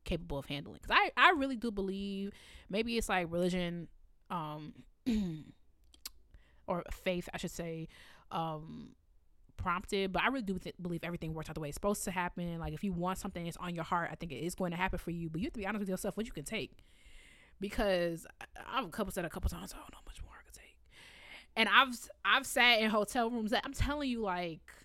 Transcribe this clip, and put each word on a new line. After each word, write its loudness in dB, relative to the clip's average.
capable -4
of -6
handling. -8
'Cause -4
I, 4
I 10
really 4
do 0
believe, -2
maybe 2
it's, 0
like, 2
religion, 0
um, -6
<clears throat> 0
or -2
faith, -4
I -8
should -4
say, -6
um, -6
prompted, 0
but 2
I 6
really 0
do -2
th-, -10
believe -4
everything -4
works -6
out -8
the -2
way -4
it's -6
supposed 0
to -2
happen. -2
Like, -4
if -6
you 0
want 0
something -6
that's -6
on -6
your -2
heart, 0
I -8
think -8
it -8
is -2
going 0
to -4
happen 0
for -6
you, -4
but -2
you 0
have -4
to -6
be -2
honest -2
with -2
yourself -2
what -2
you -12
can -8
take. -6
Because 2
I, -6
I've -2
a -8
couple -2
said -2
a -4
couple -2
times, -6
"I -12
don't -14
know -18
how -20
much -14
more -18
I -20
could -20
take." -20
And 6
I've, 8
I've 6
sat 8
in 4
hotel 2
rooms 0
that, 4
I'm -6
telling 0
you, -2
like, -2